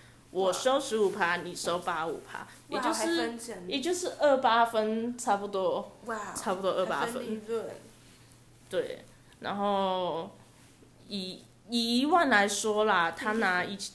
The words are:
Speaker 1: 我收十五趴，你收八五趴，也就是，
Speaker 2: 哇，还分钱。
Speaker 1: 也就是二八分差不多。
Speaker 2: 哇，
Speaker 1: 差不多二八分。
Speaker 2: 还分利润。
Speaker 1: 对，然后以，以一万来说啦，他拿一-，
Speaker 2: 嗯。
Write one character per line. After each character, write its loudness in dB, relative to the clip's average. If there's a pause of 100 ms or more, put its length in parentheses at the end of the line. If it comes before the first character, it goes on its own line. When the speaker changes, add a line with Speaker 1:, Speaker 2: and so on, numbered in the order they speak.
(300)
Speaker 1:
我 2
收 2
十 -2
五 4
趴， 0
你 -8
收 -2
八 -4
五 -6
趴， -12 (220)
也 -6
就 -2
是， 2
Speaker 2:
哇， 2
还 0
分 -2
钱。 -12
Speaker 1:
也 -2
就 -2
是 -2
二 6
八 4
分 0
差 2
不 -6
多。 -2 (100)
Speaker 2:
哇， -8
Speaker 1:
差 -2
不 -4
多 2
二 2
八 -2
分。 -
Speaker 2:
还 -4
分 -6
利 -4
润。 -4 (1000)
Speaker 1:
对， -4 (360)
然 -6
后 0 (760)
以， -8 (260)
以 2
一 2
万 4
来 6
说 0
啦， 4
他 -4
拿 2
一-， -6
Speaker 2:
嗯。 -14 (160)